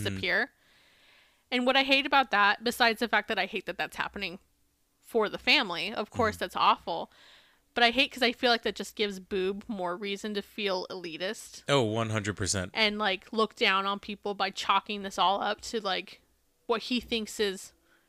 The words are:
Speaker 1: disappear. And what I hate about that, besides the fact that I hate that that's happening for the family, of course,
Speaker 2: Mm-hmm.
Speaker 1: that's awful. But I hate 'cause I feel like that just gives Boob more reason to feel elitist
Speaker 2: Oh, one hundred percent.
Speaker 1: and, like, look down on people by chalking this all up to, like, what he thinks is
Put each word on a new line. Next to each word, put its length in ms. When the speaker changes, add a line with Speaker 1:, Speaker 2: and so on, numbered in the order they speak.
Speaker 1:
disappear. 460
And 160
what 100
I 80
hate 220
about 240
that, 340
besides 360
the 80
fact 200
that 100
I 80
hate 200
that 120
that's 180
happening 420
for 240
the 100
family, 540
of 180
course, 260
Speaker 2:
Mm-hmm. 80
Speaker 1:
that's 120
awful. 540
But 100
I 60
hate 220
'cause 100
I 100
feel 200
like 100
that 140
just 180
gives 240
Boob 480
more 300
reason 380
to 80
feel 480
elitist 800
Speaker 2:
Oh, 140
one 280
hundred 260
percent. 360
Speaker 1:
and, 260
like, 340
look 240
down 280
on 140
people 360
by 160
chalking 520
this 160
all 240
up 200
to, 180
like, 400
what 160
he 180
thinks 400
is 320